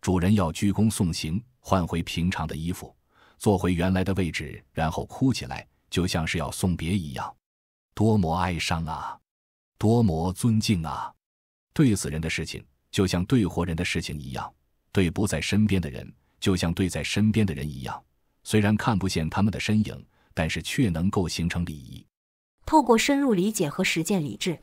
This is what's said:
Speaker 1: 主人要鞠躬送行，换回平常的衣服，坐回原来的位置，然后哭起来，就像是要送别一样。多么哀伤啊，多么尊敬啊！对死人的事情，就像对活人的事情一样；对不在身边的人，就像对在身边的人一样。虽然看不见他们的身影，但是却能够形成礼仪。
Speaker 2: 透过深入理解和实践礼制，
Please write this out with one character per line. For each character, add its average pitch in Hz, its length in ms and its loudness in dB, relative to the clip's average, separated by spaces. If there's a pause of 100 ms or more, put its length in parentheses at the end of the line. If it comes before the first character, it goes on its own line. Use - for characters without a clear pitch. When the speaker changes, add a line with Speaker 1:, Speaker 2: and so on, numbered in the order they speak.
Speaker 1:
主 92 180 2
人 95 160 4
要 87 160 2
鞠 101 180 0
躬 104 220 2
送 85 220 0
行， 80 280 -4 (200)
换 92 260 0
回 85 160 -2
平 87 260 -2
常 82 160 -2
的 80 80 -8
衣 80 200 -6
服， - 200 -16 (440)
坐 101 200 4
回 90 160 2
原 87 200 2
来 92 100 2
的 95 120 -2
位 90 140 0
置， - 320 -8 (120)
然 - 180 -2
后 - 140 -4
哭 - 260 0
起 - 140 -4
来， - 200 -8 (240)
就 90 160 0
像 80 220 -2
是 - 100 -2
要 71 140 -4
送 92 240 0
别 80 180 -4
一 78 200 -4
样。 55 200 -10 (600)
多 107 240 4
么 82 180 2
哀 87 240 -2
伤 82 260 -2
啊， - 320 -10 (600)
多 113 260 4
么 87 300 0
尊 110 260 2
敬 95 240 0
啊！ 73 260 -8 (640)
对 123 220 4
死 76 140 -4
人 76 100 -4
的 80 100 -4
事 78 160 -4
情， - 160 -10 (300)
就 98 160 2
像 90 160 0
对 113 220 4
活 85 200 -2
人 80 120 -4
的 85 80 -2
事 82 160 -2
情 76 180 -8
一 65 120 -12
样； - 220 -10 (380)
对 92 180 4
不 - 160 0
在 - 140 -2
身 107 260 2
边 98 160 2
的 78 80 -4
人， - 240 -12 (280)
就 98 120 2
像 85 200 0
对 92 160 0
在 80 120 -6
身 107 300 2
边 107 140 4
的 87 80 0
人 69 120 -8
一 67 180 -10
样。 - 200 -10 (400)
虽 107 160 2
然 104 160 4
看 104 220 2
不 92 100 0
见 80 220 -2
他 - 140 0
们 107 100 4
的 - 60 -8
身 107 240 2
影， - 220 -10 (280)
但 80 160 0
是 - 140 -4
却 120 260 0
能 85 220 0
够 90 160 0
形 82 200 -2
成 87 160 -2
礼 85 120 -6
仪。 64 280 -16 (640)
Speaker 2:
透 311 160 4
过 226 160 6
深 277 220 2
入 269 140 4
理 190 180 2
解 160 180 -2
和 185 140 -2
实 165 200 0
践 196 200 0
礼 139 120 -6
制， - 260 -4